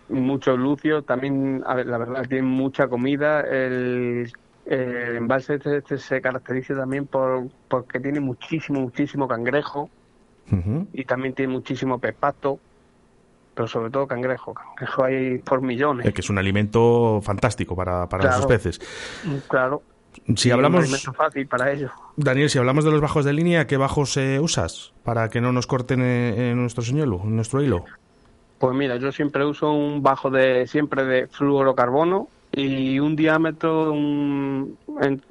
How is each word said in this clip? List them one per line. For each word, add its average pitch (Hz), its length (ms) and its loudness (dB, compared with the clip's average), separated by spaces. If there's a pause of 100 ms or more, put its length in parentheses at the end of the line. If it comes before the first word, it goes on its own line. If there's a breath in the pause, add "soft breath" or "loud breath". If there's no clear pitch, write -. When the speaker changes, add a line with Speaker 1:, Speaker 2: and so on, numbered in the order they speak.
Speaker 1:
muchos 131 500 0
lucios. 147 460 0
También, 135 600 -2
a 127 80 -2
ver, 127 140 -2
la 123 100 -2
verdad, 123 300 -6
tiene 131 160 -2
mucha 131 460 0
comida. 143 520 0
El, 123 880 -2 (360)
el 123 500 -4
embalse 127 400 0
este, 147 220 -2
este 139 220 -4
se 131 200 -2
caracteriza 131 560 -4
también 135 320 -4
por, 131 400 0 (220)
porque 127 320 -2
tiene 143 180 -2
muchísimo, 139 640 -2
muchísimo 135 440 -2
cangrejo. 131 640 -2 (640)
Speaker 2:
Ujú. 107 400 0
Speaker 1:
Y 135 140 -8
también 131 280 -2
tiene 131 200 -2
muchísimo 131 440 -2
pez 113 220 -2
pato, 139 400 -2 (920)
pero 113 160 -4
sobre 113 200 -4
todo 139 160 -2
cangrejo. 123 480 -4
Cangrejo - 520 -4
hay 131 320 0
por 131 240 0
millones. 127 440 0
Speaker 2:
Eh, 107 60 2
que - 80 -2
es - 100 -4
un 101 100 2
alimento 107 840 4
fantástico 101 500 -2
para, 90 360 -2
para 95 140 0
Speaker 1:
Claro. 127 120 4
Speaker 2:
sus 135 120 2
peces. 104 340 2 (640 loud breath)
Speaker 1:
Claro. 131 340 0 (560)
Speaker 2:
Si - 100 2
Speaker 1:
Y 120 40 6
un 120 80 6
Speaker 2:
hablamos, 160 260 6
Speaker 1:
alimento 135 260 -2
fácil 147 340 -2
para 131 280 0
ellos. 143 180 -6 (240)
Speaker 2:
Daniel, 139 340 2
si - 80 0
hablamos 131 280 2
de 156 60 4
los 151 100 4
bajos 147 240 2
de 143 80 2
línea, 165 340 2
¿qué 139 80 0
bajos, 139 400 0
eh, 135 240 0
usas 135 540 -2 (100)
para 113 240 0
que 117 140 -2
no 123 100 2
nos 123 160 0
corten, 127 340 0
eh, 120 500 0
eh, 120 40 0
nuestro 120 300 -2
señuelo, 127 400 0
nuestro 113 360 0
hilo? 107 220 2 (760)
Speaker 1:
Pues 127 160 2
mira, 131 220 0
yo 135 160 -2
siempre 143 340 0
uso 151 280 0
un 147 280 0
bajo 135 280 2
de, 131 380 4
siempre 143 360 0
de 127 240 2
fluorocarbono 143 1040 2 (240)
y 135 460 0
un 151 180 2
diámetro, 156 760 2
un, 143 840 -2 (240)
en, 139 300 0